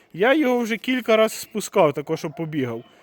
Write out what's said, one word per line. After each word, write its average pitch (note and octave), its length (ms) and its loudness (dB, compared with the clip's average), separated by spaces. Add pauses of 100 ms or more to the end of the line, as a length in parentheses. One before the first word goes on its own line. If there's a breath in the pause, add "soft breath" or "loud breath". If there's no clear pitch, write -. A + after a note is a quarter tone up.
(120 soft breath)
Я G#3+ 220 2
його B3+ 240 2
вже A3+ 180 -2
кілька B3 400 0
раз A3 160 4
спускав, F#3+ 600 0
також, D#3 260 -6
щоб D#3+ 180 -10
побігав. D3 480 -6 (180 loud breath)